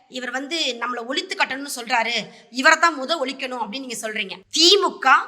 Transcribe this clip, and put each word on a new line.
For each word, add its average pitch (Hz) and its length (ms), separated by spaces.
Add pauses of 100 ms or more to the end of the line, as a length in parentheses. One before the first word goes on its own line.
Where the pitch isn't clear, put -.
(180)
இவர் 247 200
வந்து 285 220 (240)
நம்மளை 240 280
ஒழித்து 370 240
கட்டணும்னு 277 420
சொல்றாரு, 233 380 (440)
இவரை 320 260
தான் 311 160
முத 311 220
ஒழிக்கணும் 254 400
அப்படின்னு 254 240
நீங்க 226 160
சொல்றீங்க. 208 340 (200)
திமுக 330 600 (100)